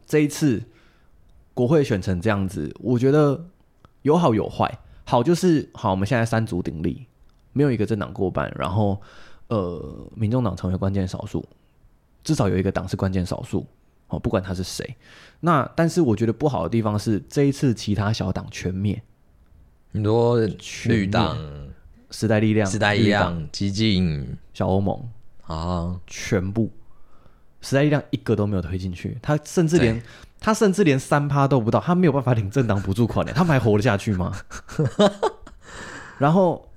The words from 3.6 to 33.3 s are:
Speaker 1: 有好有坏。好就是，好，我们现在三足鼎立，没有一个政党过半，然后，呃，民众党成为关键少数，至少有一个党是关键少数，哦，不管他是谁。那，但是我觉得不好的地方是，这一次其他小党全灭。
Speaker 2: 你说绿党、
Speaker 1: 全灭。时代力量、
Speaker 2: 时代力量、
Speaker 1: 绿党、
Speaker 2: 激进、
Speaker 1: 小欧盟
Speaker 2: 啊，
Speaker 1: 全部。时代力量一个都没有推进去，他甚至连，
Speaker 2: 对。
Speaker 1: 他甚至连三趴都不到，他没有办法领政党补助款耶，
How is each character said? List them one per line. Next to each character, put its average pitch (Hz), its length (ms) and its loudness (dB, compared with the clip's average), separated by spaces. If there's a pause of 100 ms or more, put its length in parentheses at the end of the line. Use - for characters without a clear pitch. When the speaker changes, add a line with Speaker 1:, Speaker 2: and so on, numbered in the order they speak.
Speaker 1:
有 143 120 4
好 170 180 4
有 104 140 0
坏。 - 320 -4 (240)
好 123 180 2
就 165 140 2
是， 160 380 2
好， - 180 -2
我 95 60 2
们 98 100 -2
现 127 100 2
在 113 80 2
三 113 200 0
足 87 160 -4
鼎 80 200 -6
立， 127 240 -4 (460)
没 131 120 0
有 147 60 4
一 120 60 0
个 107 100 0
政 104 140 -2
党 80 140 -6
过 95 180 -2
半， - 260 -4
然 69 120 -2
后， 101 320 0 (460)
呃， 87 680 -6
民 107 160 -2
众 127 120 2
党 95 120 -2
成 92 160 -4
为 92 60 0
关 98 160 -2
键 98 120 0
少 - 200 -8
数， - 200 -6 (760)
至 160 100 0
少 127 140 2
有 95 80 2
一 92 80 2
个 95 80 2
党 92 160 -12
是 - 80 -4
关 95 160 0
键 92 140 0
少 - 180 -6
数， - 240 -4 (400)
哦， - 100 -6
不 113 120 -4
管 107 120 0
他 95 120 -8
是 92 100 -6
谁。 - 320 -10 (440)
那， 156 360 2
但 170 140 2
是 175 120 2
我 117 140 4
觉 113 100 0
得 113 80 2
不 147 140 -2
好 113 160 0
的 85 60 -2
地 113 120 2
方 107 160 0
是， 104 320 0
这 143 140 2
一 139 80 4
次 135 220 0
其 104 200 -4
他 104 200 0
小 92 180 -2
党 - 180 -6
全 - 240 -6
灭。 95 300 -2 (880)
Speaker 2:
你 107 120 -4
说 117 360 4 (460)
绿 113 200 2
党、 85 300 0
Speaker 1:
全 78 60 -8
灭。 71 280 -12 (400)
时 - 180 -4
代 107 120 4
力 110 140 4
量、 107 160 2
Speaker 2:
时 104 100 -2
代 104 160 2
力 107 120 4
量、 92 280 2
Speaker 1:
绿 82 60 -6
党、 76 100 -10
Speaker 2:
激 101 200 -2
进、 90 640 0 (160)
Speaker 1:
小 - 140 -2
欧 95 120 2
盟 98 300 -4 (380)
Speaker 2:
啊， 85 600 -4
Speaker 1:
全 95 440 -4
部。 107 200 -2 (880)
时 - 140 -4
代 139 80 4
力 151 60 2
量 143 120 2 (100)
一 123 60 -2
个 113 180 0
都 104 120 0
没 101 80 -2
有 90 60 0
推 85 160 -6
进 92 160 -4
去， 101 280 -8
他 151 220 0
甚 170 240 0
至 165 100 2
连， 120 220 2
Speaker 2:
对。 120 40 -12 (360)
Speaker 1:
他 220 140 0
甚 208 180 4
至 202 120 2
连 139 160 4
三 147 280 0
趴 139 200 4
都 135 120 4
不 110 120 2
到， 117 80 4
他 175 160 2
没 180 100 4
有 151 60 6
办 139 100 0
法 123 140 2
领 104 140 0
政 123 180 0
党 101 140 2
补 95 120 -2
助 113 140 2
款 87 180 0
耶， - 100 -6